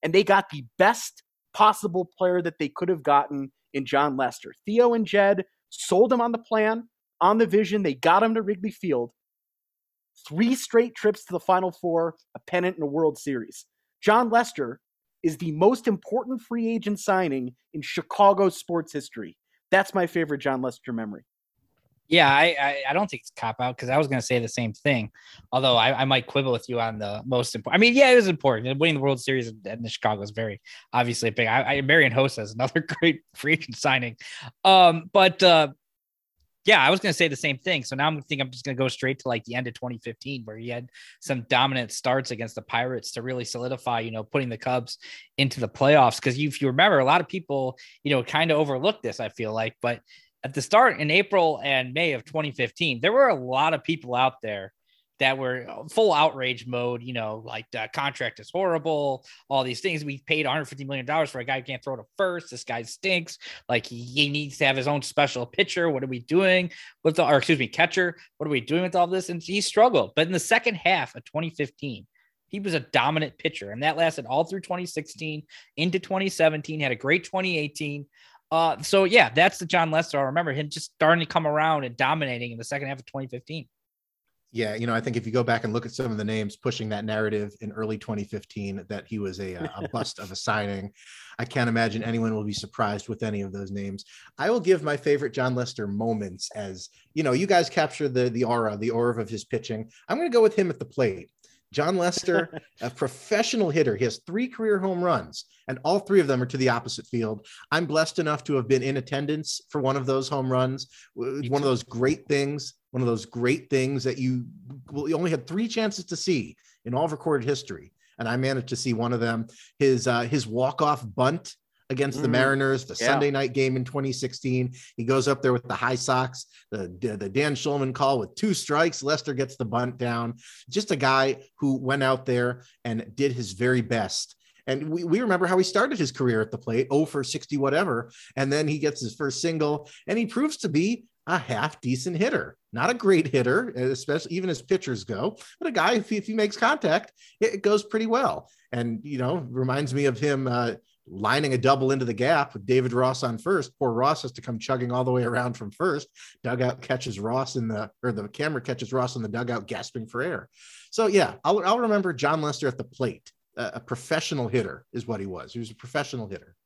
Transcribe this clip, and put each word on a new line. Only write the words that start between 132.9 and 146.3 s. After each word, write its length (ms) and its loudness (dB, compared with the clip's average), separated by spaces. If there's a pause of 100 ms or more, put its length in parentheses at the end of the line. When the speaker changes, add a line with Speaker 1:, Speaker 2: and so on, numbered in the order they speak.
Speaker 3:
did 180 0
his 180 -6
very 300 2
best. 560 -4 (300)
And 220 -4
we, 140 -4
we 160 2
remember 280 2
how 100 2
he 80 4
started 340 0
his 140 -2
career 260 0
at 100 -2
the 80 -10
plate, 340 -2
oh 140 4
for 200 -6
sixty 320 -6
whatever. 520 0 (280)
And 140 0
then 180 0
he 100 -2
gets 220 -2
his 140 -8
first 260 -4
single, 480 -2 (180)
and 100 0
he 100 0
proves 320 -2
to 100 -4
be 380 0 (200)
a 100 0
half 440 -4
decent 340 -4
hitter. 400 -2 (160)
Not 180 0
a 40 0
great 340 4
hitter, 440 2
especially 640 -4
even 120 -4
as 120 -4
pitchers 420 -2
go, 340 -4 (220)
but 80 -6
a 40 -4
guy, 240 2
if 140 -2
he, 60 -2
if 100 -4
he 80 -8